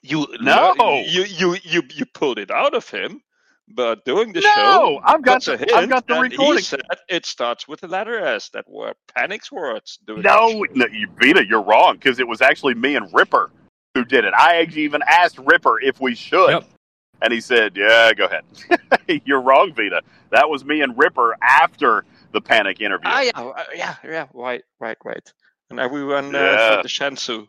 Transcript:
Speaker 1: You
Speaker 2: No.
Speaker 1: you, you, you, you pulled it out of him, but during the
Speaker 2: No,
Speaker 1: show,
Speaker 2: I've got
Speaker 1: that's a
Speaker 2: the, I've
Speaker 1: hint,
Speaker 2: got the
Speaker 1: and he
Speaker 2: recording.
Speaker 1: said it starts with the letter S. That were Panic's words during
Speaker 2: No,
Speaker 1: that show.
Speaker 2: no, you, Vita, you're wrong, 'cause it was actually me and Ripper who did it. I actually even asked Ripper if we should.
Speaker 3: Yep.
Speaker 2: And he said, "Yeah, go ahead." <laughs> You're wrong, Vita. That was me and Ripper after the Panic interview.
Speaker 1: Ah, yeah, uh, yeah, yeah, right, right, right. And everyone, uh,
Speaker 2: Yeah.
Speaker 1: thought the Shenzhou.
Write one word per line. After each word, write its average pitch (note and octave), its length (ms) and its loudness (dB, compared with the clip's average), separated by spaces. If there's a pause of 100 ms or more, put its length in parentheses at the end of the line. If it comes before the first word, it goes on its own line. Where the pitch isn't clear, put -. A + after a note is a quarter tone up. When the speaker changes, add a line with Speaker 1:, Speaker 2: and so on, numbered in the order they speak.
Speaker 1:
You D3 240 -4 (140)
Speaker 2:
No. E3 340 4 (320)
Speaker 1:
you, F#3 180 -2
you, F#3 380 -2
you, E3+ 200 -4 (120)
you C3+ 120 -8
pulled B2 320 -4
it G2+ 120 -10
out C4 240 0
of - 140 -6
him, A#2+ 340 -10 (460)
but A#2 360 -4
during A3 280 -2
the E4+ 80 -4
Speaker 2:
No, G4 140 0
Speaker 1:
show, F#4+ 500 4
Speaker 2:
I've D#4 180 4
got B3+ 220 2
Speaker 1:
that's - 40 -4
a C3 100 -2
Speaker 2:
the, E3+ 160 -2
I've G#3+ 60 4
Speaker 1:
hint, G#3+ 100 -2
Speaker 2:
got C4 160 -2
the - 80 -2
Speaker 1:
and B3 180 -2
he - 60 -10
Speaker 2:
recording. C#4+ 260 2
Speaker 1:
said - 160 -8 (280)
it E3+ 180 -6
starts - 420 -8
with D3+ 120 -16
the F3+ 80 -18
letter G3 360 -8
S. A2+ 260 -4
That A2 180 -14
were G#2+ 260 -12 (200)
Panic's E3 380 -8
words C3+ 540 -10
during F3 160 -14
Speaker 2:
No, G#3 260 4
Speaker 1:
that - 40 2
show. G#3+ 120 -6 (100)
Speaker 2:
no, B3 120 2
you, G#3+ 200 -8 (140)
Vita, E3 260 4
you're A2+ 160 0
wrong, A2+ 360 4
'cause B2 200 -2
it B2+ 80 -2
was A#2 140 -6
actually C#3 340 0
me C3 220 -2
and G#2 160 -6
Ripper A#2+ 380 0 (440)
who B2 100 -2
did B2 200 2
it. F#2+ 100 -2
I D#3+ 260 4
actually D#3 220 -4
even D3 240 -4
asked E3 320 2
Ripper C3+ 420 0
if C3 200 -2
we B2+ 140 -4
should. F3+ 360 2
Speaker 3:
Yep. D#3+ 140 -2 (580)
Speaker 2:
And A2+ 120 0
he A2+ 60 -4
said, A2 360 0
"Yeah, A2+ 380 6
go G2+ 120 0
ahead." E2+ 180 -6 (360)
<laughs> - 460 -2
You're C3+ 160 0
wrong, C#3+ 320 4
Vita. G2 260 -4 (300)
That C#3 180 4
was C#3 160 -6
me D3+ 160 -4
and B2+ 160 -4
Ripper B2 460 0
after C3 640 2 (280)
the G#2+ 80 -2
Panic G2+ 400 0
interview. G2+ 280 -4
Speaker 1:
Ah, B3 120 0
yeah, B3+ 180 -2
uh, B2 260 -12 (100)
yeah, E3+ 300 -10
yeah, D#3 280 -10
right, B2 300 -10 (160)
right, A2+ 260 -10
right. - 280 -14 (360)
And A#2+ 100 -14
everyone, C#3 560 -6
uh, C#3 40 -4
Speaker 2:
Yeah. G#2+ 380 2
Speaker 1:
thought F#2 60 -2
the - 60 -8
Shenzhou. B2+ 600 -8